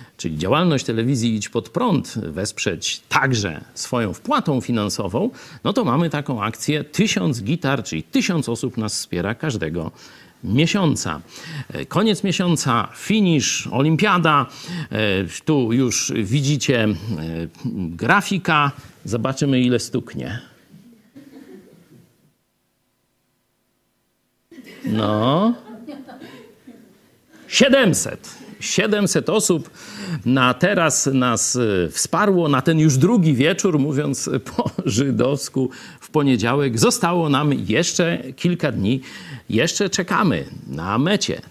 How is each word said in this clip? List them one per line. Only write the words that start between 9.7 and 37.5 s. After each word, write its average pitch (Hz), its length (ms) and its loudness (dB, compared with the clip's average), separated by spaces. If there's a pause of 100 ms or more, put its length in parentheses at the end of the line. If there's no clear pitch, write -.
miesiąca. 123 760 0 (520)
E, 73 120 -8
koniec 208 380 0
miesiąca, 160 720 0
finisz, 185 760 2
olimpiada. 156 760 4 (460)
E, 110 60 -2 (480)
tu 131 280 2
już 123 420 0
widzicie, 127 680 2
e, 107 120 2 (800)
grafika. 147 960 0 (340)
Zobaczymy, 127 560 0
ile 123 180 2
stuknie. 123 600 -8 (4000)
No. 110 680 2 (1900)
Siedemset. - 880 2 (220)
Siedemset 202 720 0
osób - 400 0 (560)
na 127 280 4
teraz 180 600 2
nas, 123 420 0
e, 98 340 2
wsparło, 175 600 2
na 131 120 4
ten 160 180 4
już 151 180 4
drugi 170 360 6
wieczór, 156 460 2
mówiąc 143 500 -2 (260)
po - 160 0 (140)
żydowsku, 131 840 0 (300)
w - 100 -20
poniedziałek. 131 720 2
Zostało 170 500 2
nam 143 240 2